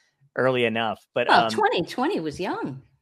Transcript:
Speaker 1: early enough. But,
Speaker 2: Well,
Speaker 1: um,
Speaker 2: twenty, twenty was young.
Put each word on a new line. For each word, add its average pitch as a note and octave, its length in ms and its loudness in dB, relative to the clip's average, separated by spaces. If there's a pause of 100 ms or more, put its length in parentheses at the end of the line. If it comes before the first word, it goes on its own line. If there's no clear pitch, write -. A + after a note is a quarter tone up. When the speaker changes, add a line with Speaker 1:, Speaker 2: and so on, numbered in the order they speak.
(360)
Speaker 1:
early B2+ 300 2
enough. A2+ 480 -2
But, B2 140 0
Speaker 2:
Well, A#2 160 6
Speaker 1:
um, A2+ 60 -2
Speaker 2:
twenty, F#3+ 340 0
twenty C4+ 360 -2
was D#3 180 -6
young. F3+ 440 -6 (200)